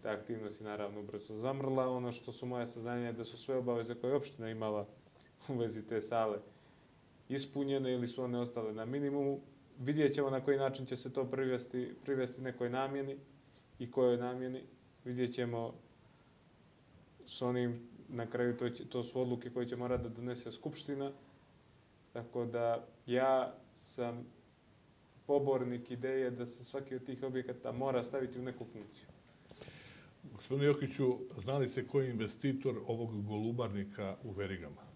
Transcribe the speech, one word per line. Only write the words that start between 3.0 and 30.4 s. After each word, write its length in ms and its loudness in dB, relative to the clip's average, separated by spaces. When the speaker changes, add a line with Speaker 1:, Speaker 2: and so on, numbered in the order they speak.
Speaker 1:
je 80 -2
da 120 -6
su 120 -10
sve 180 -2
obaveze 400 0
koje 160 0
je 40 6
opština 340 -2
imala 380 0
u 60 -2
vezi 340 0
te 140 2
sale 360 2
ispunjene 640 2
ili 140 2
su 160 -2
one 160 0
ostale 340 0
na 120 -4
minimumu. 540 2
Vidjet 340 6
ćemo 160 4
na 120 2
koji 160 6
način 280 2
će 100 -2
se 180 -6
to 120 2
privesti, 680 0
privesti 360 0
nekoj 280 0
namjeni 480 0
i 120 -4
kojoj 260 8
namjeni. 460 -2
Vidjet 280 2
ćemo 400 0
s 160 -6
onim, 460 0
na 200 -4
kraju 280 2
to 120 2
će, 160 -8
to 180 -2
su 180 -2
odluke 280 0
koje 180 -2
će 80 -4
morati 280 0
da 60 -4
donese 420 -6
Skupština. 600 -4
Tako 320 -2
da 420 2
ja 500 4
sam 500 -4
pobornik 680 4
ideje 400 2
da 140 -2
se 180 -10
svaki 320 -6
od 80 -4
tih 200 -6
objekata 480 -2
mora 320 2
staviti 360 -2
u 40 -4
neku 220 -6
funkciju. 420 -14
Speaker 2:
Gospodine 340 2